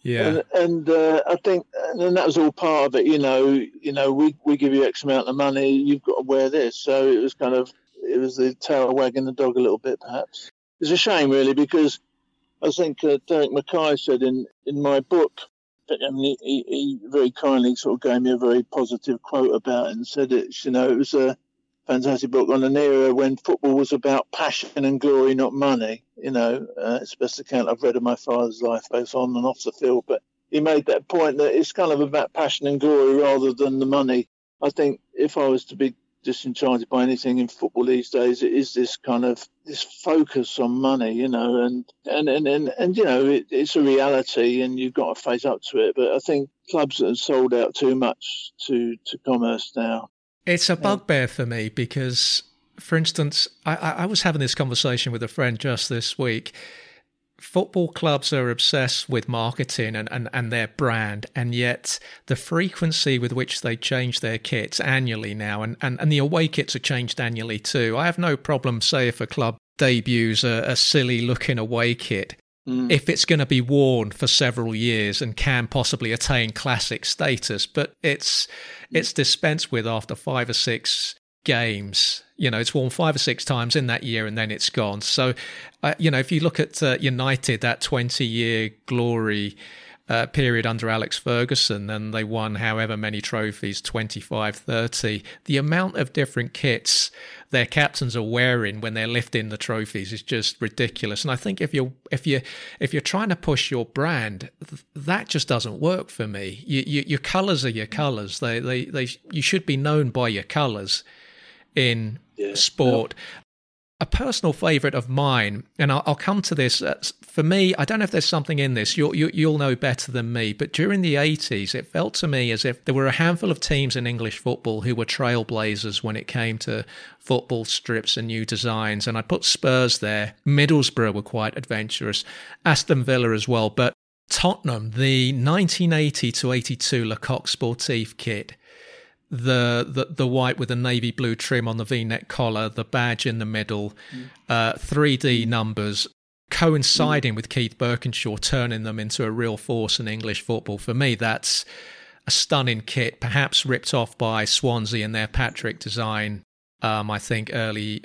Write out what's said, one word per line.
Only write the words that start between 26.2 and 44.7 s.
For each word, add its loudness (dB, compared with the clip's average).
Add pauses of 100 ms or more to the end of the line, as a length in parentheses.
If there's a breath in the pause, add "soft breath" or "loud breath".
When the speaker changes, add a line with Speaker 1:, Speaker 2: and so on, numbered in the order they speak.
Speaker 2:
You -6
know, 0 (100)
uh, -2
it's -14
the -18
best -4
account -2
I've -2
read 2
of 0
my 2
father's -2
life, 0
both -4
on 0
and 0
off -2
the -4
field. 2
But -2 (300)
he 2
made 2
that 2
point 2
that 4
it's 2
kind 2
of 2
about 0
passion -2
and 0
glory 6
rather 4
than 0
the 2
money. 2 (340)
I 2
think 0 (140)
if 0
I 2
was 2
to -16
be 0 (260)
disenchanted -2
by 2
anything 0
in 2
football -2
these 2
days, 2
it 2
is 0
this 0
kind 0
of, -2 (180)
this -10
focus 0
on 2
money, 0
you 0
know, 2
and, -2 (200)
and, 0
and, 2
and, 2
and, 2
you 6
know, 4
it, 4
it's 0
a 6
reality 4
and -2